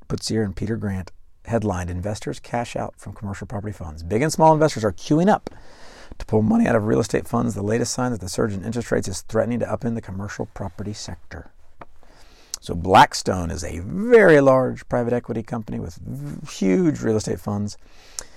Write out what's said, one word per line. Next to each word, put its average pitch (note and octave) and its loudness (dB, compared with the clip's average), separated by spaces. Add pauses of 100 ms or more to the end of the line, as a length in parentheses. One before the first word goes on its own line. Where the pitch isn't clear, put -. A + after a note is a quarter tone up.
Putzier A2 -2
and F#2+ -4
Peter A2 -4
Grant, G2 -4 (320)
headlined, F#2+ 0
"Investors G#2 -6
Cash - -6
Out - -6
from - -14
Commercial G2 -8
Property G#2 -8
Funds." E2 -12
Big G2 0
and - 2
small D#3+ 6
investors D3+ 2
are G2+ 4
queuing E3 2
up - 2 (680)
to - -10
pull G#2+ 4
money A3+ 4
out A#2 4
of G#2 2
real B2+ 4
estate - 0
funds. A#2 0
The G2 -6
latest A#2 0
sign B2 0
that A2+ -4
the F2+ -10
surge A#2 0
in F#2+ -6
interest A2+ -6
rates A#2+ 2
is F#2+ -6
threatening A2 0
to A2 0
upend A2+ -4
the A2+ -6
commercial G2 -8
property G2+ -8
sector. - -12 (1080)
So F2+ -8
Blackstone F#2 4
is E2+ -6
a E2 -8
very F#3 6
large C3 4
private A#2+ 0
equity A#2+ -2
company A#2 -6
with F#2 -10
v-, C3+ -10
huge F3+ 2
real A2 2
estate G#2+ -2
funds. G#2 -4 (600)